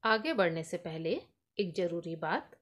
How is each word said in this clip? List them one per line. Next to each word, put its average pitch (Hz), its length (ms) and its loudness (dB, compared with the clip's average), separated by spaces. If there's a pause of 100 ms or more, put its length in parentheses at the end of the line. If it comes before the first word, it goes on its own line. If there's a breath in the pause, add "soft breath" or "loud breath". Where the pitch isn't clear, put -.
आगे 220 280 4
बढ़ने 170 300 2
से 175 140 -6
पहले 165 460 -2 (360)
एक 180 160 -2
जरूरी 170 420 -2
बात 160 460 -2